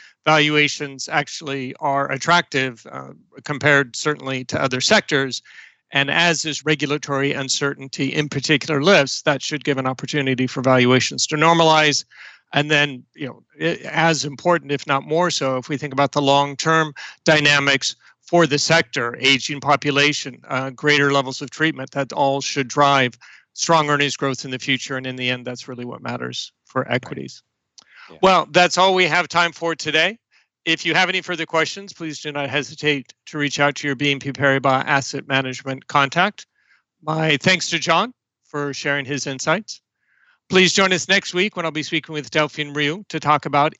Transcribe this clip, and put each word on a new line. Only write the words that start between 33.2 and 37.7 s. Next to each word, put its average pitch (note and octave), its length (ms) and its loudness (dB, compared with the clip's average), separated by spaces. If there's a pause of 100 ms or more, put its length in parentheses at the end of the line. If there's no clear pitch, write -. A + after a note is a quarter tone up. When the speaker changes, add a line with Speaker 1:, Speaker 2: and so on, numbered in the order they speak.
Speaker 1:
to D#3 100 -10
reach C#3+ 200 -4
out C#3+ 180 2
to D3 120 -6
your C#3 80 -4
B C#3+ 140 -2
N C#3 80 -2
P C#3 140 -8
Paribas C3+ 520 2
Asset C#3 420 -2
Management C3+ 600 -4
contact. D3 600 0 (560)
My D#3 360 0
thanks F#3 320 0